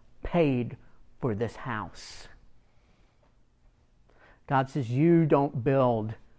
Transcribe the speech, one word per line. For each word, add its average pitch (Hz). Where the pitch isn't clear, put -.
paid 131
for 120
this 107
house. -
God 135
says, 123
"You 165
don't 139
build 123